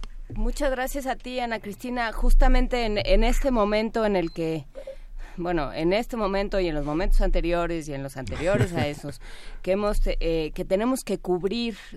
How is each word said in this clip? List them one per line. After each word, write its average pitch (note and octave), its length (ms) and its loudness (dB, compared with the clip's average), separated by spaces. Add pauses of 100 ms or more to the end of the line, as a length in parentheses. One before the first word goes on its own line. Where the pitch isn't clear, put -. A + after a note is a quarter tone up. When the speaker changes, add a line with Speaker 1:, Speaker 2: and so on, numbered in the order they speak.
(360)
Speaker 1:
Muchas A#3 340 -2
gracias C4 380 -4
a A#3+ 80 -4
ti, B3+ 240 -10
Ana A#3 200 -4
Cristina. A#3 520 -6
Justamente B3+ 720 6
en, G#3 140 0
en G#3+ 240 6
este B3 260 4
momento A3 560 2
en G#3 100 2
el E3+ 160 0
que, D#3+ 340 -4 (720)
bueno, E3 340 -2
en E3 220 0
este A#3 240 -2
momento G3+ 420 -2
y F3+ 80 0
en D3+ 80 -2
los C#3+ 80 -2
momentos E3+ 380 4
anteriores E3+ 680 0
y D3 60 -8
en C#3 100 -8
los C3+ 140 -10
anteriores E3+ 560 0
a D3+ 140 -2
esos, D3 340 -10 (200)
Speaker 2:
<laughs> - 200 -12
Speaker 1:
que F#3 100 -2
hemos, G3+ 340 2
eh, E3 480 0
que F3+ 120 -6
tenemos A3+ 400 0
que G3 120 -2
cubrir G3 580 -2 (220)